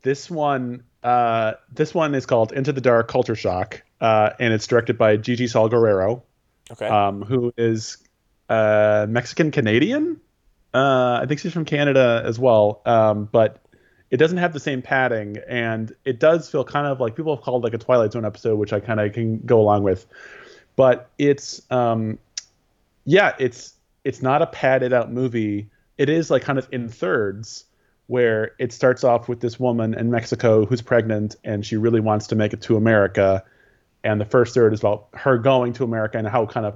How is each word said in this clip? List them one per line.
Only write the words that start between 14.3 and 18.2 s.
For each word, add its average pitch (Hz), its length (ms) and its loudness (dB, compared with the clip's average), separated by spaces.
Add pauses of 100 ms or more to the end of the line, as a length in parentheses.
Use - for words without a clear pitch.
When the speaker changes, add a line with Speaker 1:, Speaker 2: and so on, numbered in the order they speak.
Speaker 1:
have 175 160 0
the 143 60 -8
same 135 220 -6
padding, 117 560 -2 (100)
and 113 460 -6 (120)
it 120 140 -4
does 160 300 2
feel 143 140 -2
kind 147 240 -4
of 135 140 -4
like, 113 140 -4
people 156 200 -4
have - 80 -14
called, 123 200 -2
like, 113 100 -2
a 117 40 -6
Twilight 113 360 2
Zone 113 120 -4